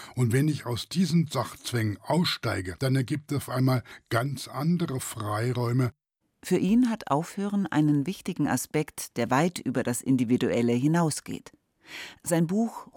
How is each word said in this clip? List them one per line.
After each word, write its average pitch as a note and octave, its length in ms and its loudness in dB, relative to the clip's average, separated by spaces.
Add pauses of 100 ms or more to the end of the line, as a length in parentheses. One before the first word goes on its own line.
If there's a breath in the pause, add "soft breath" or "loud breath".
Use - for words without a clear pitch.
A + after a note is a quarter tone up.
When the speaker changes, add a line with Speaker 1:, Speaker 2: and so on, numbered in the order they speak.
(140 loud breath)
Speaker 1:
Und A#2+ 200 0
wenn C#3 160 4
ich D3 160 -4
aus A#2+ 240 -6
diesen E3 380 2
Sachzwängen A2+ 720 -2
aussteige, G2 800 -2
dann C3 180 2
ergibt C#3 340 -2
es C#3+ 60 0
auf - 120 -6
einmal B2+ 340 2 (260 loud breath)
ganz B2 400 -2
andere D#3 500 0
Freiräume. A#2+ 960 0 (500)
Speaker 2:
Für F3+ 140 2
ihn A#3 320 4
hat A3 200 -6
Aufhören G3 580 -2
einen D3 380 4
wichtigen E3 440 -4
Aspekt, - 680 -4
der A#2 160 0
weit D3+ 280 2
über B2 240 -2
das A#2+ 180 -2
Individuelle A#2+ 720 2
hinausgeht. D3+ 800 0 (680 loud breath)
Sein E3 260 2
Buch A3 500 -2